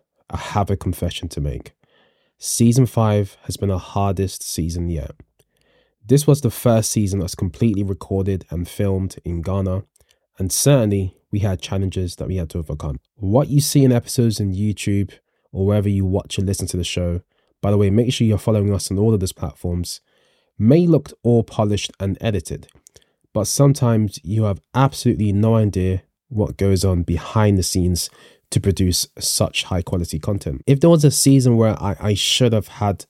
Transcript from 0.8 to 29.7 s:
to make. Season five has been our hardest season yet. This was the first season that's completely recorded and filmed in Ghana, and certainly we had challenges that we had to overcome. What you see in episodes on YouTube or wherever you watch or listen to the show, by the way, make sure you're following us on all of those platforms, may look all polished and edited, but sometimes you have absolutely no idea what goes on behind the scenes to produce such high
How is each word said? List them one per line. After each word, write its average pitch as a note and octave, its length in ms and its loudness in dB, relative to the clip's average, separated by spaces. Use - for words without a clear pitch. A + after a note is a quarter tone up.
to - 100 -8
make. C#2+ 320 -8
Season A#2+ 480 2
five G#2 560 0
has - 140 -10
been G2 160 -2
our F2+ 80 -4
hardest G2 640 -4
season E2+ 440 -6
yet. D#2+ 280 -6
This C#3 220 4
was C#3+ 140 4
the A#2 100 0
first A2+ 400 2
season G2 260 0
that's F2+ 160 -6
completely G2+ 480 -2
recorded F#2+ 680 -4
and F2 180 -8
filmed F#2+ 560 -4
in E2+ 180 -6
Ghana, F#2+ 400 -4
and F#2+ 140 -4
certainly G#2 640 2
we G#2 80 -2
had F#2+ 200 -2
challenges F#2+ 540 -4
that - 140 -8
we F#2 80 -4
had E2+ 140 -6
to - 80 -8
overcome. D2+ 420 -8
What G#2 320 0
you C#3+ 120 2
see C#3+ 220 2
in C3 80 4
episodes A#2 500 0
on G2 120 -2
YouTube G2+ 580 -2
or F#2+ 160 -2
wherever G#2 220 2
you G2 160 0
watch F#2 340 -2
or G2 40 0
listen F#2 260 -4
to - 80 -6
the F2 80 -2
show, F2 380 -4
by G2+ 120 0
the G#2 60 4
way, G2+ 120 4
make A#2 220 2
sure A#2 160 2
you're G#2 100 2
following G#2 340 0
us G2 200 -4
on F#2+ 80 -2
all A2+ 120 2
of G#2+ 60 2
those F#2 140 -4
platforms, F2 680 -8
may C#3+ 300 4
look D#3+ 240 2
all A#2 180 4
polished G#2 560 -2
and G2 220 -4
edited, - 480 -6
but G#2+ 120 -2
sometimes A#2 800 2
you A2 200 -2
have G2 160 -2
absolutely A2 580 0
no A2 220 2
idea F#2 480 0
what G#2 280 -4
goes F#2+ 260 2
on F2+ 200 2
behind G2+ 560 2
the F2+ 40 2
scenes F2+ 460 -2
to - 80 2
produce F#2 480 0
such - 460 -2
high F2+ 180 -4